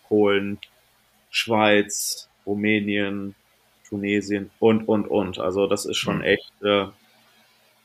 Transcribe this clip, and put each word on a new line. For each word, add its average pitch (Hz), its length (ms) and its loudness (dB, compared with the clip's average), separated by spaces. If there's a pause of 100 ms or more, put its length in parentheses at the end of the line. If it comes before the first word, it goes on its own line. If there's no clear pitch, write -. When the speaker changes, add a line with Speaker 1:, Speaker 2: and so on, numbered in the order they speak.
Speaker 1:
Polen, 101 500 2 (720)
Schweiz, 104 960 0 (180)
Rumänien, 101 880 -2 (540)
Tunesien 101 640 -2 (100)
und, 110 280 4
und, 110 180 0
und. 95 320 -2
Also 95 280 0
das 104 200 -2
ist - 100 -4
schon 104 220 -2
Speaker 2:
Mhm. - 60 -6
Speaker 1:
echt, - 280 0 (100)
äh, 101 240 2 (1000)